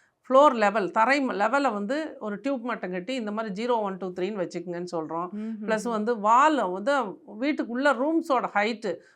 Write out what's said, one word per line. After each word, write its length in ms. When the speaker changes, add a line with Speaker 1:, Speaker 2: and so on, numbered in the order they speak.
Speaker 1:
ஃப்ளோர் 240
லெவல், 380
தரை 360
ம-, 40
லெவல்ல 420
வந்து 460
ஒரு 220
டியூப் 200
மட்டம் 300
கட்டி 220
இந்த 180
மாதிரி 340
ஜீரோ, 160
ஒன், 160
டூ, 160
த்ரீன்னு 340
வச்சுக்குங்கன்னு 440
சொல்றோம். 440
Speaker 2:
ம்ஹும். 300
Speaker 1:
பிளஸ் 240
வந்து 300
வால் 520
வந்து 320
வீட்டுக்குள்ள 540
ரூம்ஸோட 500
ஹைட்டு, 420